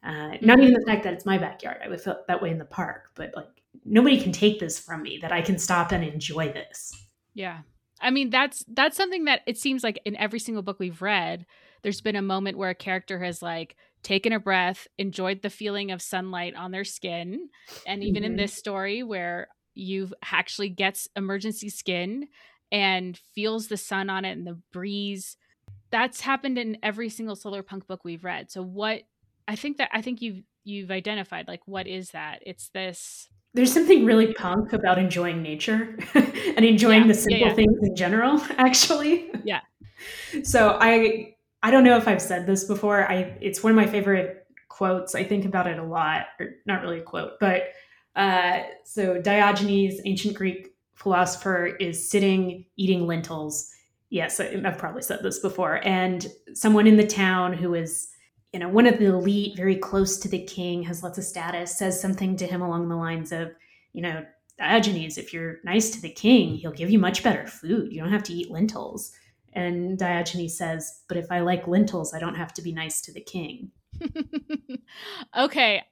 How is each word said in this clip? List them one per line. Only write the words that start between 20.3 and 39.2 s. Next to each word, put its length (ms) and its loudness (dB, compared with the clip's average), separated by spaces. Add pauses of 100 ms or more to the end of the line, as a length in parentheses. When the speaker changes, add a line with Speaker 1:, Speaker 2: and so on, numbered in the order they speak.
Speaker 2:
actually 380 -4
gets 460 -4
emergency 540 -6
skin 580 -6 (440)
and 440 0 (200)
feels 320 -4
the 100 -6
sun 320 -6
on 160 -4
it 60 -6
and 160 -10
the 120 -12 (140)
breeze, 640 -8 (540)
that's 300 -2
happened 360 -2
in 240 -6
every 280 -6
single 260 -10
solar 260 -10
punk 240 -14
book 180 -14
we've 200 -12
read. 260 -8
So 140 -12
what, 400 -6 (440)
I 80 -6
think 220 -8
that, 160 -2
I 80 -2
think 220 -8
you've, 180 -10 (220)
you've 260 -12
identified, 580 -8
like, 200 -14
what 200 -10
is 240 -10
that? 340 -12
It's 240 -16
this 600 -12 (240)
Speaker 1:
There's 200 4
something 320 8
really 280 6
punk 400 -2
about 240 2
enjoying 460 0
nature 600 -4
<laughs> 100 -16
and 500 4
enjoying 380 8
Speaker 2:
Yeah, 40 10
Speaker 1:
the 60 8
Speaker 2:
yeah, 60 4
Speaker 1:
simple 300 4
Speaker 2:
yeah. 40 2
Speaker 1:
things 300 6
in 120 0
general, 540 2
<laughs> 80 -6
actually. 720 4 (140)